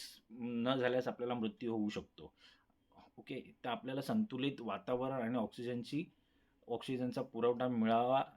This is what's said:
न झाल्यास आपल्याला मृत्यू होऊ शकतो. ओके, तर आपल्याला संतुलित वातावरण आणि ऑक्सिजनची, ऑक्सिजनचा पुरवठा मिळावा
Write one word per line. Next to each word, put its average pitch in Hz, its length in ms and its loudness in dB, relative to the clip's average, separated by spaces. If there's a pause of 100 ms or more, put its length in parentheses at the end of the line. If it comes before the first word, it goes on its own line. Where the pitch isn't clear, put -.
(320)
न 120 440 0
झाल्यास 123 320 2
आपल्याला 123 260 -2
मृत्यू 113 380 -2
होऊ 107 180 0
शकतो. - 440 -10 (840)
ओके, - 380 -10 (100)
तर 127 40 -2
आपल्याला 127 320 -2
संतुलित 127 600 0
वातावरण 123 520 -2
आणि 123 240 0
ऑक्सिजनची, 120 680 -4 (640)
ऑक्सिजनचा 123 540 -2
पुरवठा 120 460 2
मिळावा 120 560 4 (140)